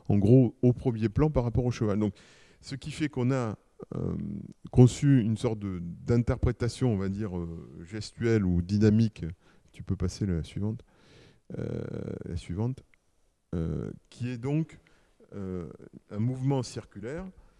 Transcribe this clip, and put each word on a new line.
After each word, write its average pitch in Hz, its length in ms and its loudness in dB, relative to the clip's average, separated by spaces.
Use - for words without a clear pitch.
en 104 120 4
gros, 117 420 8
au 123 100 6
premier 113 380 -2
plan 151 220 2
par 131 120 0
rapport 120 220 0
au 123 60 0
cheval. 107 280 -2
Donc, 104 140 0
ce - 140 -14
qui 147 160 -12
fait 151 180 -4
qu'on 123 220 0
a, 120 260 -2
euh, - 180 -4
conçu 131 500 6
une 110 140 0
sorte 113 240 -4
de, 95 220 -6
d'interprétation, 120 880 0
on 98 40 0
va 95 120 -2
dire, 98 260 -6
euh, 85 120 -6
gestuelle 110 640 0
ou 90 160 4
dynamique. 104 640 4
Tu - 100 -18
peux 95 140 -4
passer 92 320 -4
la 82 160 -2
suivante. 107 420 -8
Euh, - 240 -6
la 82 120 -8
suivante. 110 460 -6
Euh, 78 360 -4
qui 120 180 -8
est 127 80 -6
donc, 143 420 -4
euh, 92 340 -8
un 104 80 -4
mouvement 127 420 0
circulaire, 120 640 -12